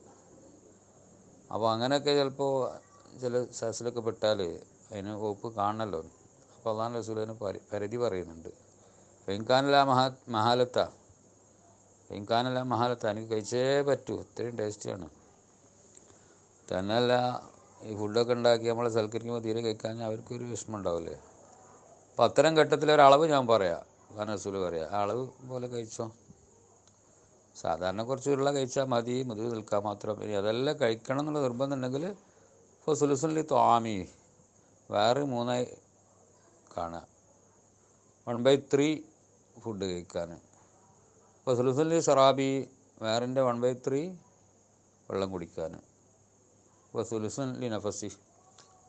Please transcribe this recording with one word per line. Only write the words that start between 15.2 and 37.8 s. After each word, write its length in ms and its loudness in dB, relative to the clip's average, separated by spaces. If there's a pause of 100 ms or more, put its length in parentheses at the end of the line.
തന്നെയല്ല, 460 0 (680)
ഈ 140 -8
ഫുഡൊക്കെ 380 0
ഉണ്ടാക്കി 360 4
നമ്മളെ 200 0
സൽക്കരിക്കുമ്പോൾ 540 -2
തീരെ 180 -2
കഴിക്കാൻ 420 -4
അവർക്കൊരു 400 -8
വിഷമം 340 -8
ഉണ്ടാവില്ലേ? 360 -4 (960)
അപ്പോൾ 120 2
അത്തരം 320 4
ഘട്ടത്തിൽ 360 4
ഒരളവ് 360 10
ഞാൻ 200 2
പറയാം, 320 4
അള്ളാഹുവിൻ്റെ 540 -8
റസൂൽ 340 -4
പറയാം, 240 -4
ആ 100 -2
അളവ് 260 -2 (220)
പോലെ 180 -8
കഴിച്ചോ. 440 -8 (1400)
സാധാരണ 480 -4
കുറച്ച് 260 -4
ഉരുള 220 2
കഴിച്ചാൽ 320 -2
മതി, 400 0
മുതുക് 300 -4
നിൽക്കാൻ 300 -2
മാത്രം. 400 -6
ഇനി 100 -6
അതെല്ലാം 480 0
കഴിക്കണം 380 0
എന്നുള്ള 200 -2
നിർബന്ധം 380 -2
ഉണ്ടെങ്കിൽ 380 -4 (720)
ഫസുലുസുൻ 420 2
ലി 120 0
ത്വാമി, 640 4 (840)
വയറ് 320 2
മൂന്നായി 440 -2 (1080)
കാണുക. 300 -8 (1200)